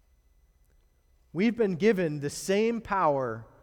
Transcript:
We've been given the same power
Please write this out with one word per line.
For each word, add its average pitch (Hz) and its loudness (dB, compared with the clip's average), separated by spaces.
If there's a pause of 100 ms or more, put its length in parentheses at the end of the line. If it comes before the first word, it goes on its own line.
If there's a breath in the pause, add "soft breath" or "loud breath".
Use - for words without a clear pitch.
(1300)
We've 214 0
been 196 0
given 175 2
the 143 -6
same 220 -2
power 135 0 (180)